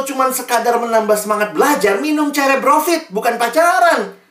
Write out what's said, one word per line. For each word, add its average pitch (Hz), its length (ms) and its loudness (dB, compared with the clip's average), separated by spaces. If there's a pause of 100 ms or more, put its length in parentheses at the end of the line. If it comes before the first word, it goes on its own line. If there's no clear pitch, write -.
cuman 262 240 -2
sekadar 240 480 -2
menambah 220 400 0
semangat 208 320 -2
belajar, 208 480 2
minum 302 320 0
Cerebrofit, 285 800 0
bukan 226 240 -2
pacaran. 302 800 2 (160)